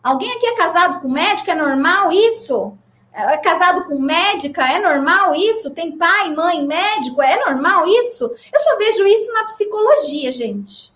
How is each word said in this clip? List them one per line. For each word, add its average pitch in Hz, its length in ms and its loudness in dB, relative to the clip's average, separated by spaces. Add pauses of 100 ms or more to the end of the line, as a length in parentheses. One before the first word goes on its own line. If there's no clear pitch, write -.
Alguém 269 280 -2
aqui 480 140 -2
é 466 100 0
casado 349 460 2
com 262 80 -6
médico? 392 400 0
É 330 60 0
normal 311 560 2
isso? 381 640 0 (340)
É, 220 220 -2
é 302 40 0
casado 359 480 0
com 285 140 -4
médica? 330 600 -2
É 339 160 0
normal 339 560 2
isso? 427 380 -2
Tem 330 260 -10
pai, 359 380 2
mãe, 330 280 0
médico? 294 560 -2
É 330 260 2
normal 330 420 0
isso? 466 380 0
Eu - 340 -4
só 605 180 2
vejo 403 300 2
isso 440 260 2
na 440 120 -2
psicologia, 415 840 0
gente. 208 640 -10